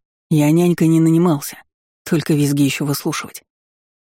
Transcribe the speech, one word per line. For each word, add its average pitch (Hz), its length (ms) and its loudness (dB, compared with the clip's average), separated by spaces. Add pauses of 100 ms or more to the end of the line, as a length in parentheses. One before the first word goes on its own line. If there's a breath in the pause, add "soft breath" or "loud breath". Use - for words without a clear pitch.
(300)
я 147 220 2
нянькой 170 360 2
не 160 120 2
нанимался, 160 580 0 (460)
только 165 300 -2
визги 143 300 0
ещё 139 220 -2
выслушивать», - 580 -8 (600)